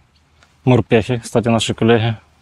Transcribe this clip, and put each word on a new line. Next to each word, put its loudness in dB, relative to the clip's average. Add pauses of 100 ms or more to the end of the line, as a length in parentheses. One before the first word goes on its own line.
(640)
морпехи, 0
кстати, -2
наші -2
колеги. 0 (280)